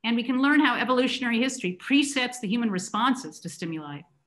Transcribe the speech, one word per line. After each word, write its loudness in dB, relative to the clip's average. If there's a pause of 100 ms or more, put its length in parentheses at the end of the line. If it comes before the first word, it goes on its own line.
And 4
we 0
can 0
learn 6
how 4
evolutionary 0
history -2
presets 0
the -6
human 0
responses -2
to -10
stimuli, -8 (260)